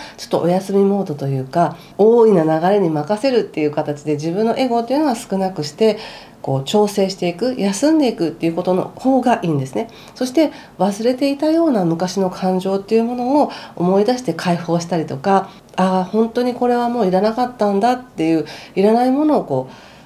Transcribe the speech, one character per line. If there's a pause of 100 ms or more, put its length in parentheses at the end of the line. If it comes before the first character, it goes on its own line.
(180)
ち
ょ
っ
と
お
休
み
モ
ー
ド
と
い
う
か、 (200)
大
い
な (160)
流
れ
に
任
せ
る
っ
て
い
う
形
で
自
分
の
エ
ゴ
っ
て
い
う
の
は
少
な
く
し
て、 (420)
こ
う
調
整
し
て
い
く、
休
ん
で
い
く
っ
て
い
う
こ
と
の (100)
方
が
い
い
ん
で
す
ね。 (280)
そ
し
て (280)
忘
れ
て
い
た
よ
う
な
昔
の
感
情
っ
て
い
う
も
の
を (240)
思
い
出
し
て
解
放
し
た
り
と
か、 (240)
あ
あ、
本
当
に
こ
れ
は
も
う
い
ら
な
か
っ
た
ん
だ
っ
て
い
う、 (260)
い
ら
な
い
も
の
を
こ
う (320)